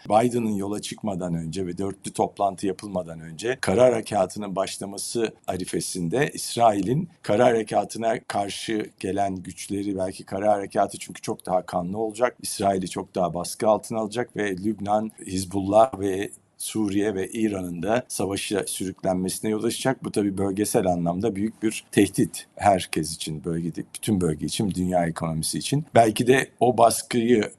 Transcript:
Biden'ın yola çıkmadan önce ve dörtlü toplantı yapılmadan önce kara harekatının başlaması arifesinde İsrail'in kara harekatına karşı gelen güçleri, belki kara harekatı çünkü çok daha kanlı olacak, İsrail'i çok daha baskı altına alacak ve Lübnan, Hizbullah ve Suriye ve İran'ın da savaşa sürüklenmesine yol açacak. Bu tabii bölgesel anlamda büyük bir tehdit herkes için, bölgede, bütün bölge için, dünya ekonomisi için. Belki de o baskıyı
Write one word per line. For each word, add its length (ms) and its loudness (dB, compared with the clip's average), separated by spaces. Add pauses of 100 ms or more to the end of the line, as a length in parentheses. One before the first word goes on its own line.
Biden'ın 460 2
yola 260 -4
çıkmadan 520 -6
önce 340 -4
ve 100 -6
dörtlü 340 -6
toplantı 560 -2
yapılmadan 520 -6
önce 420 -6
kara 220 4
harekatının 720 0
başlaması 800 -4 (140)
arifesinde 840 -2
İsrail'in 760 2 (120)
kara 240 4
harekatına 840 0
karşı 580 -4 (140)
gelen 360 -2
güçleri, 640 -6
belki 260 -4
kara 280 0
harekatı 460 0
çünkü 240 -14
çok 240 -8
daha 200 0
kanlı 320 -4
olacak, 440 0
İsrail'i 480 0
çok 260 -8
daha 180 0
baskı 340 -2
altına 320 2
alacak 360 -4
ve 220 -2
Lübnan, 540 -2 (140)
Hizbullah 760 2
ve 300 -2 (280)
Suriye 580 0
ve 140 -2
İran'ın 540 -2
da 240 0
savaşa 600 -2
sürüklenmesine 840 -2
yol 120 -2
açacak. 400 -2
Bu 80 -6
tabii 260 0
bölgesel 480 0
anlamda 500 0
büyük 280 -4
bir 280 -2
tehdit 640 2
herkes 600 2
için, 280 -8
bölgede, 400 -4 (120)
bütün 260 0
bölge 240 0
için, 280 -2
dünya 320 2
ekonomisi 520 -4
için. 280 -2 (100)
Belki 320 6
de 220 6 (100)
o 180 4
baskıyı 800 4